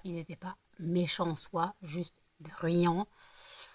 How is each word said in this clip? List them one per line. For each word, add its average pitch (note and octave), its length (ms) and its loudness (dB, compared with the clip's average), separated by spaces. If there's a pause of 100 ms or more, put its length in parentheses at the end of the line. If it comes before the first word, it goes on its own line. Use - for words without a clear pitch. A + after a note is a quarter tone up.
ils E3+ 120 -6
étaient D#3+ 200 -10
pas F#3 180 -12 (240)
méchants E3+ 520 0
en D#3 40 -2
soi, F3 460 0
juste E3+ 340 -8 (240)
bruyants. E3+ 680 4 (680)